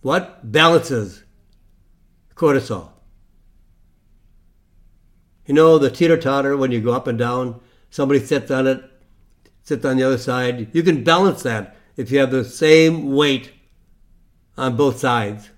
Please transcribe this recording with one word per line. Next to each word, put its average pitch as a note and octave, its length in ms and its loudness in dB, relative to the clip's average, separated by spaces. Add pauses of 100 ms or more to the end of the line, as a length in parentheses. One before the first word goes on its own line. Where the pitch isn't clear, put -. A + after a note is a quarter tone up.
What C#3+ 500 -6
balances C#3+ 720 0 (1120)
cortisol? A#2+ 560 -2 (2500)
You C#3+ 80 -4
know, D#3+ 240 6
the C#3 120 2
teeter-totter, C#3 680 0
when C3 160 -2
you A#2 100 -2
go A#2+ 120 -2
up C3 140 -4
and A#2+ 100 -6
down, A#2+ 420 -6 (300)
somebody C#3 300 0
sits C3 320 -4
on C3 160 0
it, C3 160 -2 (800)
sits C3 220 -6
on C3 120 0
the C3 60 0
other C3 160 0
side. B2 540 -6
You E3 100 0
can D#3+ 200 0
balance F3 400 2
that A2 320 -6 (220)
if A#2+ 140 -8
you C#3 80 2
have C3 120 2
the C3 140 -2
same D#3+ 680 4
weight C#3 400 0 (1040)
on C3 200 -4
both C3 220 0
sides. A2 580 -4